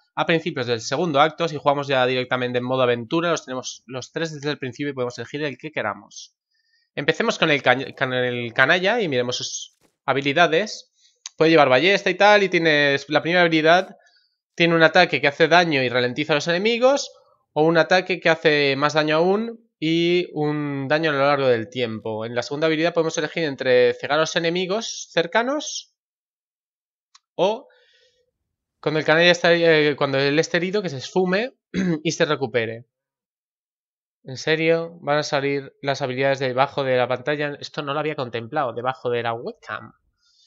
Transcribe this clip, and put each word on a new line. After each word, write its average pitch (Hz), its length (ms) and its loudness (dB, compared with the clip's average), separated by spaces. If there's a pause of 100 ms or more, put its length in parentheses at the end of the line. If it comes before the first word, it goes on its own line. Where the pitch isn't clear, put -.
(180)
a 156 80 -2
principios 160 420 -2
del 120 120 -2
segundo 139 400 -2
acto. 160 300 2
Si 151 80 -8
jugamos 143 300 -2
ya 131 180 2
directamente 127 540 -2
en 123 40 -6
modo 127 200 0
aventura, 123 480 0
los 143 120 -4
tenemos 131 420 -10
los 123 280 -14
tres 160 200 -6
desde 147 160 -6
el 139 80 -4
principio 139 340 -8
y - 20 -10
podemos 123 240 -6
elegir 143 260 -10
el 139 140 -6
que - 160 -16
queramos. 104 600 -8 (600)
Empecemos 160 420 -2
con 165 140 2
el 139 100 0
ca-, 131 320 0
con 131 200 -4
el 123 400 -4
canalla 185 480 2
y 180 80 -2
miremos 123 260 -2
sus - 420 -10 (280)
habilidades. 151 880 0 (420)
Puede 160 160 4
llevar 151 160 6
ballesta 185 420 2
y 180 60 -2
tal, 202 280 6
y 190 40 0
tiene 151 480 2 (140)
la 147 120 2
primera 170 200 2
habilidad, 170 560 4 (580)
tiene 170 180 4
un 165 100 6
ataque 160 360 4
que 143 80 2
hace 151 220 2
daño 160 340 4
y 123 60 0
ralentiza 123 420 -2
a 156 40 2
los 147 120 -2
enemigos, 233 640 0 (400)
o 151 120 0
un 165 140 4
ataque 180 440 0
que 170 80 2
hace 147 480 2
más 147 160 0
daño 151 240 2
aún 208 600 0
y 170 560 0
un 147 540 -4
daño 156 220 0
a 147 40 -2
lo 139 60 -2
largo 139 300 2
del 113 200 0
tiempo. 110 560 -6
En 120 100 -8
la 120 60 -4
segunda 147 260 -4
habilidad 160 260 0
podemos 160 240 -2
elegir 160 260 -4
entre 127 520 2
cegar 135 220 -2
a 156 40 2
los 160 160 -2
enemigos 180 760 -4
cercanos 220 840 -4 (1400)
o 220 320 -2 (1120)
cuando 156 200 -2
el 143 60 -4
canalla 165 260 4
está, 170 220 2
eh, 156 440 4
cuando 139 220 0
él 143 200 2
esté 160 180 -2
herido, 185 240 -2
que 180 80 -6
se 135 80 -10
esfume 185 540 -2 (220)
<clears throat> 175 300 -2
y 165 80 -2
se 170 120 0
recupere. 123 600 -4 (1400)
¿En 131 140 -14
serio? 160 640 0
¿Van 143 160 0
a 151 60 -2
salir 139 580 -4
las 139 200 -4
habilidades 135 380 -2
debajo 131 460 -2
de 131 100 0
la 123 140 0
pantalla? 147 500 -4
Esto - 220 -12
no 143 120 -6
lo 151 60 -4
había 151 160 -6
contemplado, 120 560 -6
debajo 123 380 -6
de 117 140 -2
la 117 100 -4
webcam. 117 580 -12 (560)